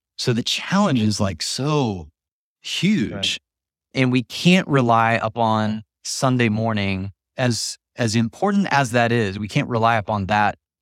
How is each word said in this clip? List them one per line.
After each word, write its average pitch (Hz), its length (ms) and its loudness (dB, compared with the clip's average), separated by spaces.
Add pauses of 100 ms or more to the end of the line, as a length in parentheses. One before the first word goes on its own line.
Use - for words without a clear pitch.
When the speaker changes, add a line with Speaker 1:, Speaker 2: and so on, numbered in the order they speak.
(160)
Speaker 1:
So - 160 -2
the 110 120 -2
challenge 185 560 0
is, 107 200 0
like, 98 220 -4
so 123 680 -2 (520)
huge. 156 500 0
Speaker 2:
Right. 101 260 -4 (560)
Speaker 1:
And 127 180 0
we 127 100 2
can't - 460 2
rely 117 460 4
upon 110 680 -2 (220)
Sunday 123 440 0
morning, 101 640 -2 (260)
as, 123 400 -2 (200)
as 113 180 0
important 190 560 0
as 135 220 2
that 117 180 4
is, 104 280 0
we 104 100 -6
can't 143 200 -2
rely 113 280 2
upon 104 300 -2
that 104 300 2 (260)